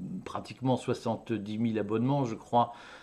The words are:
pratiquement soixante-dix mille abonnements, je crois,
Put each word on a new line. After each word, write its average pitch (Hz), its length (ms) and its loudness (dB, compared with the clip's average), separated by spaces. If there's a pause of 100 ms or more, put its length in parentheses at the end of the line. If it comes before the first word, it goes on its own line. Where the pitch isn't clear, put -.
(240)
pratiquement 123 520 -2
soixante-dix 107 800 -2
mille 110 200 2
abonnements, 120 460 2
je 113 100 -2
crois, 117 380 2 (300)